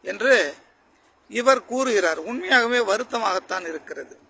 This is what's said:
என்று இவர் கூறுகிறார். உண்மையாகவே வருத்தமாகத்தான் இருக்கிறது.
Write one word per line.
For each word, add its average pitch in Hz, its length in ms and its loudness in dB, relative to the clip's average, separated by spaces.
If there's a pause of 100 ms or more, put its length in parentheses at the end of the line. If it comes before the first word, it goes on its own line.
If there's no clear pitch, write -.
என்று 202 300 0 (960)
இவர் 247 340 2
கூறுகிறார். 214 520 0
உண்மையாகவே 240 640 0
வருத்தமாகத்தான் 202 880 -2
இருக்கிறது. 156 460 -12 (160)